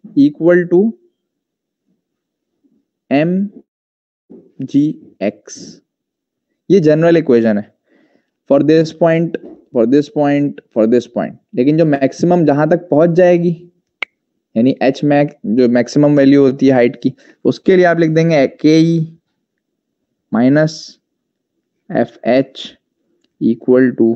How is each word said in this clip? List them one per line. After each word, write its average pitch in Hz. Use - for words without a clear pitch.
equal 160
to 175
M 165
G 139
X, -
ये 190
general 160
equation 117
है -
for 143
this 160
point, 165
for 117
this 143
point, 143
for 113
this 117
point। 80
लेकिन 147
जो 165
maximum 151
जहां 143
तक -
पहुंच 160
जाएगी 175
यानी 127
एच 131
मैक, 147
जो 120
maximum 143
value 139
होती 135
है 135
हाइट 123
की, 131
उसके 185
लिए 180
आप 170
लिख 165
देंगे 160
के 156
ई 165
minus 143
F 117
H 131
equal 127
to 117